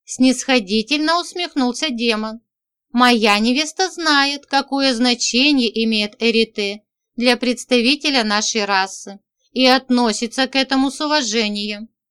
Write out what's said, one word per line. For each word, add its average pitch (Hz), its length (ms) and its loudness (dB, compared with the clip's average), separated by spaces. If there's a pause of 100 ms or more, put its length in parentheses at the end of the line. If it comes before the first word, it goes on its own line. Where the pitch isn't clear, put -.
Снисходительно 254 1120 0
усмехнулся 311 680 -4
демон. 220 540 -4 (480)
Моя 233 480 4
невеста 294 520 0
знает, 285 540 0
какое 269 480 0
значение 240 920 0
имеет 214 380 -2
Эрите 220 600 -2 (340)
для 240 220 0
представителя 254 840 0
нашей 214 440 -2
расы 196 540 -4 (320)
и 254 140 2
относится 247 800 0
к 254 80 -12
этому 269 360 0
с 269 100 -12
уважением, 214 880 -2 (220)